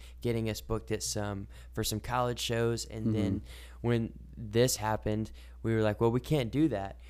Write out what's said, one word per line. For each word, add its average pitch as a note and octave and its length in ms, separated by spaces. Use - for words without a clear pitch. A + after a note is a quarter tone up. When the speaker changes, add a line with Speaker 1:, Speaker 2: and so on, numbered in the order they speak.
Speaker 1:
getting A2+ 260
us G#2+ 140
booked A2 280
at G#2+ 120
some, G#2 440
for A2 120
some G#2+ 160
college B2 400
shows, A#2 460
and A2+ 280
then G2+ 220
Speaker 2:
Mm-hmm. - 500
Speaker 1:
when A#2 260
this A#2 400
happened, G#2+ 540
we A2+ 120
were A2 80
like, G#2+ 180
"Well, A#2 100
we B2 100
can't C3 300
do C#3 180
that," G2 300